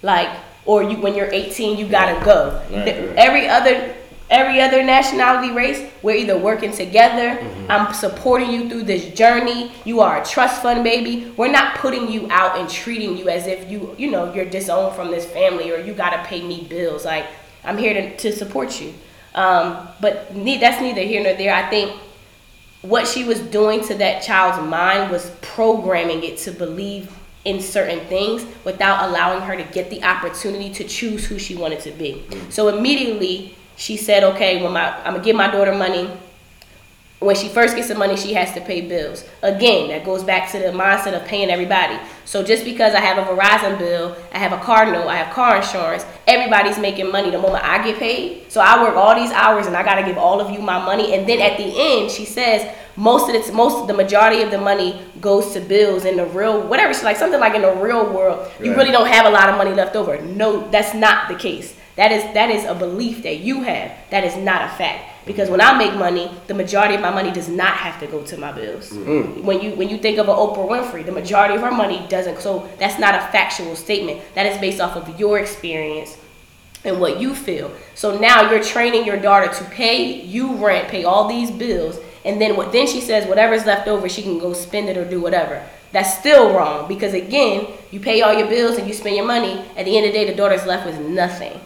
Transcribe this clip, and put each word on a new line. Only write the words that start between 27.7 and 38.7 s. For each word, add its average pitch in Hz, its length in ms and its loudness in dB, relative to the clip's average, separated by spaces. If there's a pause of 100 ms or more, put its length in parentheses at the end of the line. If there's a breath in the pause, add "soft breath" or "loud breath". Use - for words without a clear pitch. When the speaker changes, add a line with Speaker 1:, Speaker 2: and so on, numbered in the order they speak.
Speaker 1:
things 208 380 -2 (180)
without 190 460 0
allowing 180 320 0
her 190 140 -6
to 180 80 -8 (100)
get 180 160 -6
the - 140 -12
opportunity 196 680 -4
to 196 120 -10
choose 214 400 -6
who 202 140 -6
she 185 160 -10
wanted 160 260 -6
to 151 100 -12
be. 151 380 -8
Speaker 2:
Mm. 95 220 -14
Speaker 1:
So 214 180 2
immediately 208 840 -2 (220)
she - 200 -8
said, 202 260 4
"Okay, 190 400 2
when 175 100 -2
my, 170 260 -2
I'm - 140 -6
gonna 180 100 -6
give 220 120 4
my 196 160 2
daughter 196 220 2
money." 185 360 -2 (1120 soft breath)
When 196 160 4
she 202 140 -2
first - 260 2
gets 240 120 -4
the 220 80 -4
money, 196 200 0
she 202 200 -4
has 180 180 -2
to 175 80 -10
pay 175 200 -6